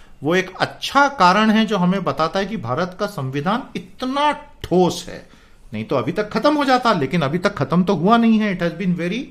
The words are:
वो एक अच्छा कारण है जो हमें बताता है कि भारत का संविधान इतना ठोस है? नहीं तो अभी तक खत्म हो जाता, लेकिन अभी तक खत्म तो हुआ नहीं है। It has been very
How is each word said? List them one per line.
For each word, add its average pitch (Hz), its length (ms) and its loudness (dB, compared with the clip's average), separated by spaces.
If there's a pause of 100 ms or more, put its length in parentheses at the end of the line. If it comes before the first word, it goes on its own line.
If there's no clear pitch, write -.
(240)
वो 156 120 2
एक 185 220 -2
अच्छा - 520 0
कारण 208 400 4
है 220 160 4
जो 208 120 -2
हमें 180 260 2
बताता 160 360 -2
है 202 60 -2
कि 214 140 -8
भारत 160 400 -4
का 208 100 -2
संविधान 147 680 -4
इतना 277 560 -4 (320)
ठोस 175 460 2
है? - 180 -16 (460)
नहीं 107 120 -6
तो 151 100 -4
अभी 131 160 -2
तक 208 180 -4
खत्म 294 260 2
हो 285 100 0
जाता, 247 280 2
लेकिन 170 280 0
अभी 143 160 -2
तक 202 180 0
खत्म 170 280 0
तो 196 120 2
हुआ 190 220 4
नहीं 226 220 4
है। 208 180 -2
It 170 60 -2
has 170 100 -2
been 180 220 -2
very 175 360 -4